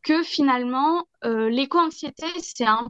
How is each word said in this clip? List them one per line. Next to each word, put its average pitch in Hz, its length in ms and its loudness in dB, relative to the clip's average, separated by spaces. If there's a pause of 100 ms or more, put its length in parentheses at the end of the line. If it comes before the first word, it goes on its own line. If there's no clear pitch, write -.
que 320 200 2
finalement, 277 840 0 (200)
euh, 226 220 0
l'éco-anxiété, 294 800 0 (140)
c'est - 260 -6
un 226 240 2